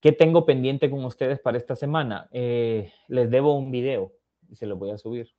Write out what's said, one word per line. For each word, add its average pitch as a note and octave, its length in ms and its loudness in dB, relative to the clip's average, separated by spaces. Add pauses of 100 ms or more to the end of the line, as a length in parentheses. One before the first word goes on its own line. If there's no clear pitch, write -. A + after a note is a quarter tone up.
¿Qué D3+ 120 8
tengo E3 320 6
pendiente C3+ 440 2
con C3+ 160 -6
ustedes C3+ 340 -4
para A#2+ 180 -2
esta A#2+ 180 -6
semana? C#3+ 560 -6
Eh, A#2+ 600 -4 (160)
les B2 220 0
debo C#3 260 4
un C3+ 140 -4
video B2 440 -4 (360)
y G#2 60 -20
se A#2 100 -12
los G2+ 140 -8
voy G2 100 -8
a G#2 80 -10
subir. A#2 420 -10